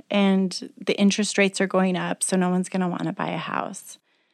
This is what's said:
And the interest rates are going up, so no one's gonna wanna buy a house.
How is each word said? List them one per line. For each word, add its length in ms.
And 640
the 140
interest 400
rates 240
are 60
going 280
up, 280
so 120
no 140
one's 200
gonna 200
wanna 240
buy 160
a 80
house. 640